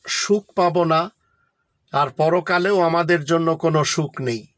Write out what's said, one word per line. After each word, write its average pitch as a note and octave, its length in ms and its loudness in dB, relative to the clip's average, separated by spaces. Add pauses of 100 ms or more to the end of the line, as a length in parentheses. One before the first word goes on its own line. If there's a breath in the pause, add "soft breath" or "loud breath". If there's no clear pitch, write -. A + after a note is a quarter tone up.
সুখ - 440 -2
পাব F3 320 2
না, E3 260 0 (840)
আর C#3 180 0
পরকালেও F3+ 680 0
আমাদের E3 440 0
জন্য E3 320 0
কোনো D#3 280 0
সুখ C#3+ 360 -4
নেই। A#2 260 -6 (120)